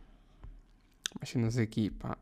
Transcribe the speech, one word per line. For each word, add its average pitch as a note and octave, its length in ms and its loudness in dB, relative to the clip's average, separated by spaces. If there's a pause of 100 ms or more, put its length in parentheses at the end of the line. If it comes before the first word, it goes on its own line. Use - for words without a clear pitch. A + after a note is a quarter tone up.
(1200)
Mais - 100 -8
cenas A#2 280 2
aqui, A2 320 4
pá. - 320 -4